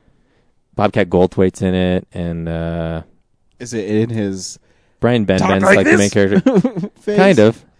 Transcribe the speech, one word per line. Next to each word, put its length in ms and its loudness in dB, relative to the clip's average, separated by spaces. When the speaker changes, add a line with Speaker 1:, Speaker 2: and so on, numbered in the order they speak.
Speaker 1:
Bobcat 340 0
Goldthwait's 500 0
in 140 -2
it, 380 -2
and, 360 -8
uh, 540 -8
Speaker 2:
Is 160 -14
it 140 -6
in 220 -2
his 500 -8
Speaker 1:
Brian 240 0
Ben 160 0
Speaker 2:
"Talk 100 0
Speaker 1:
Ben's, 140 0
Speaker 2:
like 140 4
Speaker 1:
like, 80 2
the 60 2
main 60 2
Speaker 2:
this" 160 2
Speaker 1:
character. 760 0
Speaker 2:
<laughs> 100 -20
phase? 160 -4
Speaker 1:
Kind 240 4
of. 240 2